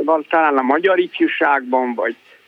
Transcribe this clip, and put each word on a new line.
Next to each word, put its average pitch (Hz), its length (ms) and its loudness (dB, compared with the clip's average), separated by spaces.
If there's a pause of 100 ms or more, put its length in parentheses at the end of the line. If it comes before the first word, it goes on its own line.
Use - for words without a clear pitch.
val-, 156 260 0
talán 156 280 2
a 131 40 4
Magyar 175 380 2
Ifjúságban, 139 920 0
vagy 113 220 -4 (320)